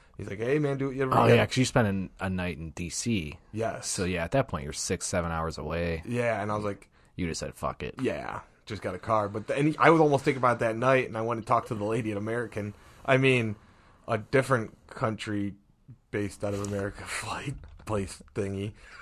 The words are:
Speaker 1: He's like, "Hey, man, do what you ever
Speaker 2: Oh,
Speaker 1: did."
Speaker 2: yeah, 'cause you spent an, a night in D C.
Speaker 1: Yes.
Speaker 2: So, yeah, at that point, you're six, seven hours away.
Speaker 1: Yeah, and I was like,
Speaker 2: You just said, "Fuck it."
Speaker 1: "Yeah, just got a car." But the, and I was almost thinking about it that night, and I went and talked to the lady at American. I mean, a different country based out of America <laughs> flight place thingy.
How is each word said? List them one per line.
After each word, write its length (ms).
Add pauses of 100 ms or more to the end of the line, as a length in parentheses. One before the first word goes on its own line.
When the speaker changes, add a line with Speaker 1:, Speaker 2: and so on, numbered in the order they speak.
(180)
Speaker 1:
He's 100
like, 120
"Hey, 180
man, 180
do 120
what 80
you 80
ever 120
Speaker 2:
Oh, 100
Speaker 1:
did." 100
Speaker 2:
yeah, 100
'cause 100
you 80
spent 240
an, 220 (100)
a 80
night 300
in 120
D 200
C. 480 (140)
Speaker 1:
Yes. 340
Speaker 2:
So, 180
yeah, 200
at 80
that 160
point, 160
you're 100
six, 320
seven 240
hours 260
away. 480
Speaker 1:
Yeah, 380
and 100
I 40
was 80
like, 240 (300)
Speaker 2:
You 80
just 140
said, 140
"Fuck 280
it." 180
Speaker 1:
"Yeah, 400 (240)
just 160
got 140
a 40
car." 300
But 200
the, 100
and 200
I 120
was 100
almost 240
thinking 140
about 180
it 40
that 160
night, 320
and 100
I 40
went 160
and 80
talked 220
to 60
the 100
lady 280
at 40
American. 580 (300)
I 120
mean, 400 (500)
a 120
different 580 (120)
country 680 (580)
based 320
out 100
of 140
America 340
<laughs> 40
flight 480 (320)
place 360 (120)
thingy. 380 (300)